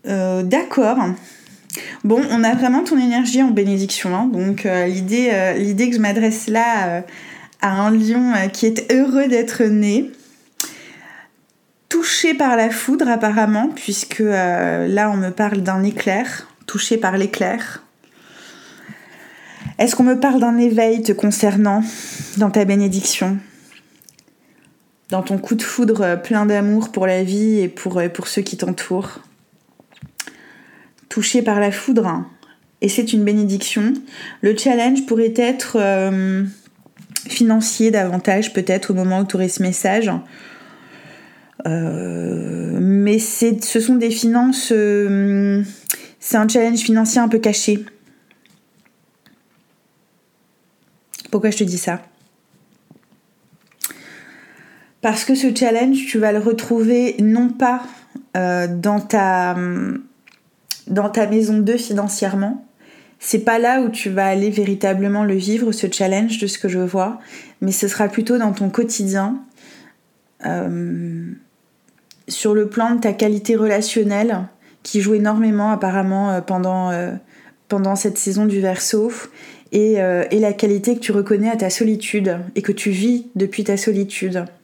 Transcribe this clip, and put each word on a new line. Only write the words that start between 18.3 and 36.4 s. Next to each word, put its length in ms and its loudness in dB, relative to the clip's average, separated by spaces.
Est-ce 180 2
qu'on 80 4
me 160 4
parle 220 4
d'un 160 2
éveil 460 4
te 80 2
concernant 720 2
dans 120 2
ta 160 2
bénédiction ? 720 0
Dans 120 -2
ton 160 -2
coup 160 -4
de 80 -2
foudre, 400 0
euh, 140 2
plein 320 0
d'amour 440 2
pour 140 0
la 180 2
vie 360 2
et 80 0
pour, 320 -4
euh, 100 0
pour 180 -10
ceux 140 -2
qui 160 -6
t'entourent. 600 -6
Touché 340 0
par 160 2
la 120 2
foudre, 360 0
hein. 200 -4
Et 80 2
c'est 240 -2
une 100 2
bénédiction. 680 0
Le 160 2
challenge 480 2
pourrait 320 2
être, 420 0
euh, 640 0